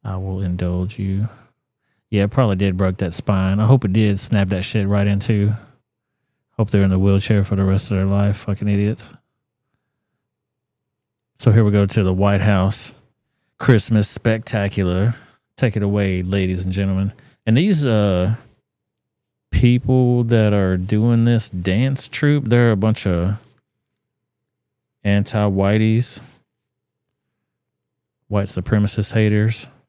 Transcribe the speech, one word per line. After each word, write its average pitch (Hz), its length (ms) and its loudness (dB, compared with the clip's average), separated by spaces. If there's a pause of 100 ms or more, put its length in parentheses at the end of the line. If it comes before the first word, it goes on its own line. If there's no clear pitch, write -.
I 95 120 -6
will 95 240 -6
indulge 90 560 -4
you. 98 320 -4 (800)
Yeah, 101 140 0
it 101 80 0
probably 113 240 2
did 95 220 0
broke 92 220 0
that 87 160 -4
spine. 95 440 0
I 110 80 2
hope 127 180 4
it 95 80 -2
did 104 280 0
snap 98 300 0
that 95 120 -2
shit 101 240 -2
right 101 220 2
into. 101 440 0 (1040)
Hope 107 140 0
they're 98 140 4
in 95 60 2
the 92 100 2
wheelchair 98 420 2
for 95 140 -2
the 98 80 0
rest 95 260 0
of 101 60 -2
their 95 100 0
life. 101 300 0
Fucking 104 320 -6
idiots. 101 440 -2 (2250)
So - 140 4
here 107 140 6
we 104 80 2
go 101 120 4
to 98 200 0
the 92 100 0
White 98 280 0
House 98 500 0 (680)
Christmas 110 500 2
Spectacular. 101 1080 -2 (400)
Take 113 200 -2
it 101 60 -2
away, 98 400 -2
ladies 92 420 -2
and 92 80 -4
gentlemen. 98 400 -2 (320)
And 113 120 2
these, 165 280 0
uh, 104 520 0 (1120)
people 123 760 2
that 113 280 2
are 95 240 0
doing 107 480 0
this 117 260 0
dance 101 580 -2
troupe, 147 380 0
they're 120 240 4
a 107 60 2
bunch 107 300 -2
of 90 300 0 (1700)
anti-whiteys, 104 1160 0 (2000)
white 101 180 -2
supremacist 101 680 -2
haters 107 540 0 (220)